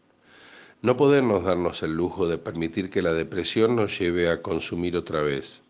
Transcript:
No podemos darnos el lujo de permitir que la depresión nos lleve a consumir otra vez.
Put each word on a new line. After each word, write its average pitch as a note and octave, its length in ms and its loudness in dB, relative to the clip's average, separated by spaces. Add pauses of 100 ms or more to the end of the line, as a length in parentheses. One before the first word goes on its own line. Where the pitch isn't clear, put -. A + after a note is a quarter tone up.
(840)
No A#2+ 140 4
podemos B2+ 480 4
darnos F2 360 0
el D#2 120 -2
lujo F2 340 0
de E2 100 -2
permitir E2 540 -6
que G2 100 0
la E2+ 120 2
depresión F#2+ 640 0
nos G#2 220 0
lleve F2 320 2
a E2 140 -2
consumir F2 540 -2
otra D#2+ 240 -4
vez. C#2+ 480 -4